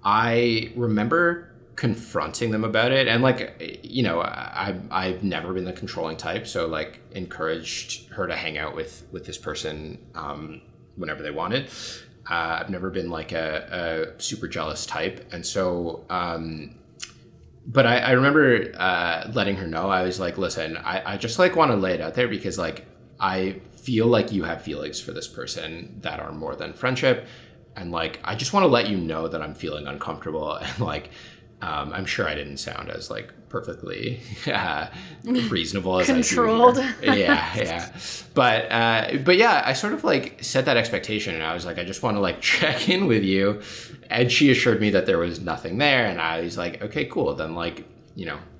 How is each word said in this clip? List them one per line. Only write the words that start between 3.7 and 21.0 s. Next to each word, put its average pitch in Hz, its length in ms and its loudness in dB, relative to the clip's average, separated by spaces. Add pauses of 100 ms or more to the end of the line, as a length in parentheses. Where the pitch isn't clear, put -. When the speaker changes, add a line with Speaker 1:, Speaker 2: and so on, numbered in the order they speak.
Speaker 1:
you 123 200 0
know, 85 180 2
I, 92 560 -4 (140)
I've 92 320 -2
never 87 300 -2
been 92 120 -2
the 90 80 -6
controlling 80 440 -6
type. 90 300 -6
So, 85 200 -2
like, 78 340 -6 (120)
encouraged - 960 -6
her 95 160 -6
to 82 100 -4
hang 80 220 -6
out 76 160 -6
with, 78 380 -10
with - 140 -12
this 78 120 -12
person, 76 600 -8 (160)
um, 76 480 -10 (320)
whenever 76 280 -8
they 76 80 -8
wanted. 92 380 -4 (600)
Uh, 82 300 0
I've - 100 -8
never 92 200 -4
been, 87 200 -4
like, 82 220 -6
a, 80 840 -4
a - 60 -10
super - 260 -6
jealous 78 380 -4
type. 85 460 -4
And 85 120 -10
so, 87 640 -2
um, 82 680 -4 (920)
but 131 200 6
I, 120 120 6
I - 140 2
remember, 135 680 6
uh, 87 560 2
letting 101 220 2
her 92 100 -6
know. 82 240 -2
I 92 120 4
was 92 180 0
like, 87 180 -2
"Listen, 82 380 -2
I, 95 380 -4